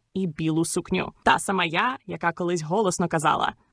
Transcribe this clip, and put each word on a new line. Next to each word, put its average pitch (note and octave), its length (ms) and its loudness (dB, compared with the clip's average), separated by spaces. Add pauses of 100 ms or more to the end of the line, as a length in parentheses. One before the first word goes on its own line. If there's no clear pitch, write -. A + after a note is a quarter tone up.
(140)
і F#3+ 140 -2
білу D#3+ 380 0
сукню. - 480 -2 (100)
Та - 160 4
сама F#3 260 0
я, F#3+ 320 0 (100)
яка E3+ 240 -2
колись F3 300 -2
голосно F3+ 460 0
казала: - 460 0 (200)